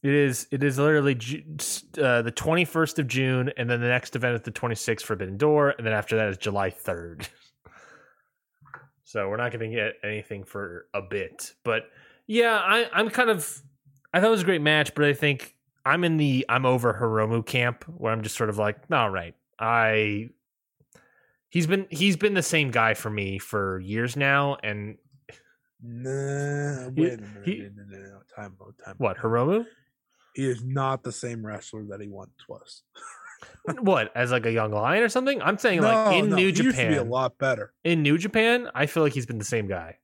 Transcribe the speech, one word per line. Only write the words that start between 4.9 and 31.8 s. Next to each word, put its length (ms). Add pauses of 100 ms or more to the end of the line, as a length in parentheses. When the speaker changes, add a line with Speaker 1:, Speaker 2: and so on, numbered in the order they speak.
Speaker 1:
Forbidden 320
Door, 400
and 80
then 80
after 220
that 120
is 80
July 320
third. 640
<laughs> 60 (1700)
So 220
we're 80
not 160
gonna 160
get 240 (100)
anything 400
for 500
a 80
bit. 520 (100)
But 220 (420)
yeah, 300
I, 360
I'm 180
kind 200
of, 320 (500)
I 80
thought 60
it 40
was 120
a 40
great 160
match, 320
but 100
I 80
think 420 (300)
I'm 180
in 140
the 320
I'm 180
over 340
Hiromu 460
camp 380
where 280
I'm 100
just 140
sort 140
of 80
like, 180 (140)
"All 200
right, 260 (200)
I," 720 (1200)
he's 200
been, 220
he's 260
been 180
the 80
same 300
guy 220
for 160
me 280
for 400
years 380
now, 480
and 320 (880)
Speaker 2:
Nah, 1120
Speaker 1:
He, 80
Speaker 2:
wait 120
a 80
minute. 220
Speaker 1:
he 140
Speaker 2:
No, 180
no, 120
no, 100
no, 100
no. 100 (160)
Time 260
out, 140 (100)
time 140
Speaker 1:
What, 200
Speaker 2:
out. 40
Speaker 1:
Hiromu? 440 (680)
Speaker 2:
He 140
is 160
not 400
the 80
same 340
wrestler 440